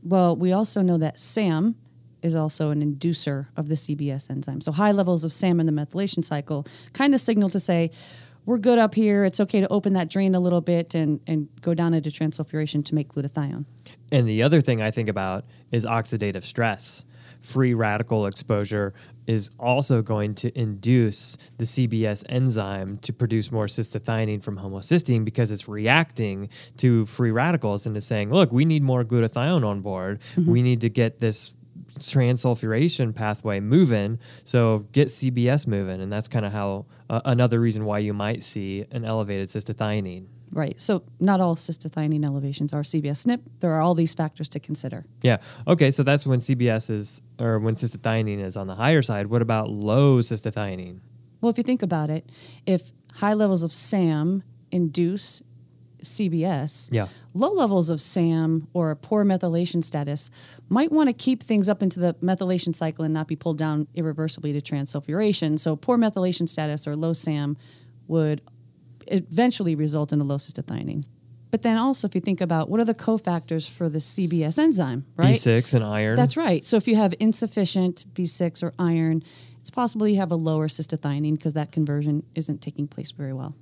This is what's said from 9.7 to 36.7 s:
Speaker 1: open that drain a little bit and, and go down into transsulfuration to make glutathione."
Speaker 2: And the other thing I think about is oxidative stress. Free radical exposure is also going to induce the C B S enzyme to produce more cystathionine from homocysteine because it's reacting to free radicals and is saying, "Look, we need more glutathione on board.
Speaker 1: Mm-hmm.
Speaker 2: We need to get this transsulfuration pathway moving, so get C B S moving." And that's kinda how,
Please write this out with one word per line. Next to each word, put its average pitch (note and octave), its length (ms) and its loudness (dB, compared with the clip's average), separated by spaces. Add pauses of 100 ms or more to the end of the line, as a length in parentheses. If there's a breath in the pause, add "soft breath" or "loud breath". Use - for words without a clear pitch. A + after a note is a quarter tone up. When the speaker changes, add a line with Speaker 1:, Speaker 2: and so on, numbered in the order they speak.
Speaker 1:
open G3 240 2
that F3 140 0
drain F#3+ 280 2
a F3+ 40 4
little F3 200 4
bit E3+ 340 0
and, D3+ 320 2
and D#3 220 -2 (120)
go E3+ 140 0
down E3+ 200 2
into D#3 160 0
transsulfuration D3+ 760 -4
to D#3 100 -4
make D3+ 180 -2
glutathione." C#3+ 520 -4 (480 loud breath)
Speaker 2:
And B2 160 4
the A2 160 2
other D3+ 160 6
thing A#2+ 200 2
I G#2+ 120 0
think A2 160 -2
about F#2+ 380 -4 (260 soft breath)
is A#2 120 0
oxidative G#2+ 600 -2
stress. - 600 -4 (360 loud breath)
Free B2+ 340 2
radical A2 520 0
exposure G#2 680 -2 (320 loud breath)
is A2 320 -2
also B2 420 2
going G#2+ 340 -2
to C#3 220 -6
induce A2 800 0 (220 loud breath)
the A#2 80 -4
C B2 220 -2
B A2 180 0
S G#2 220 -4
enzyme G2+ 680 -2
to - 140 -8
produce A2+ 380 -2
more A2 160 -2
cystathionine A2 800 -4
from G2+ 140 -8
homocysteine G#2+ 680 0
because A2 260 -2
it's G#2 180 -8
reacting G#2+ 800 0 (280 loud breath)
to A#2 300 4
free A#2 260 -2
radicals A#2 520 0
and G#2+ 120 -4
is G#2 100 -6
saying, G#2 240 -2
"Look, D3+ 220 4
we B2+ 120 4
need D#3 200 2
more B2+ 200 2
glutathione B2 600 2
on G2+ 160 -2
board. F#2+ 400 -6 (160 loud breath)
Speaker 1:
Mm-hmm. E3+ 160 2
Speaker 2:
We A#2+ 100 4
need B2 200 2
to A#2 60 0
get A2+ 300 0
this - 340 -4 (460)
transsulfuration B2 1160 0
pathway G#2+ 460 -4
moving, A#2 580 2 (260 loud breath)
so A2 480 2
get C3+ 180 4
C C3 200 -2
B A#2+ 180 2
S C#3+ 180 2
moving." G2 340 -2
And F#2+ 120 -6
that's G#2+ 160 -4
kinda G#2+ 220 -2
how, G2+ 360 -4 (240 soft breath)